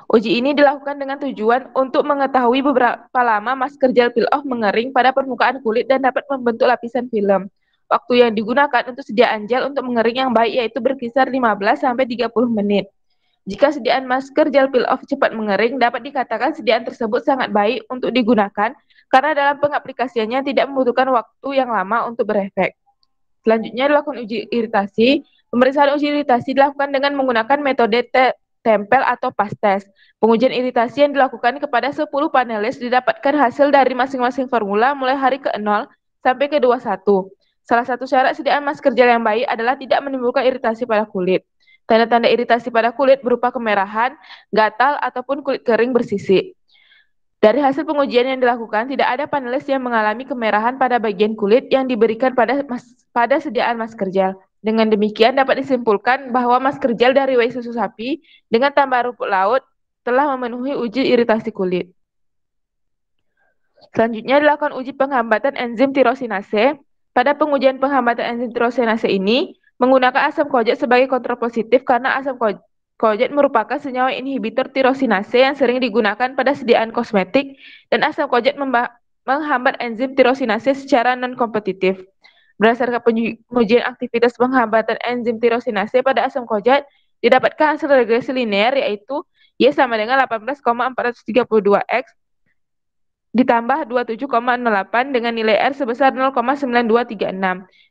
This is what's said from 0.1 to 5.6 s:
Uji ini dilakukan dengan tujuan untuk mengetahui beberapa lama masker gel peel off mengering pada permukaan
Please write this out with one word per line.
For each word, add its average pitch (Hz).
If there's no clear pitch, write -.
Uji 226
ini 285
dilakukan 285
dengan 277
tujuan 240
untuk 262
mengetahui 269
beberapa 254
lama 226
masker 269
gel 240
peel 233
off 294
mengering 233
pada 262
permukaan 254